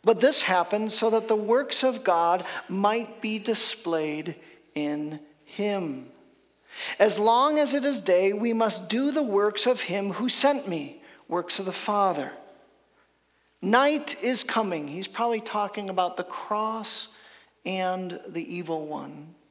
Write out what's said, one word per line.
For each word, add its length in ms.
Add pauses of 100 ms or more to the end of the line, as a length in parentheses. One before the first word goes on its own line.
'But 160
this 240
happened 500
so 180
that 180
the 80
works 480
of 180
God 420 (240)
might 520
be 180
displayed 960 (400)
in 460 (240)
him. 680 (880)
As 180
long 440
as 140
it 100
is 160
day, 320
we 200
must 360
do 240
the 100
works 440
of 160
him 320
who 140
sent 380
me,'" 340 (280)
works 320
of 60
the 60
Father. 600 (1300)
"Night 580
is 220
coming." 460
He's 200
probably 320
talking 500
about 260
the 80
cross 840 (560)
and 640
the 280
evil 300
one 480 (160)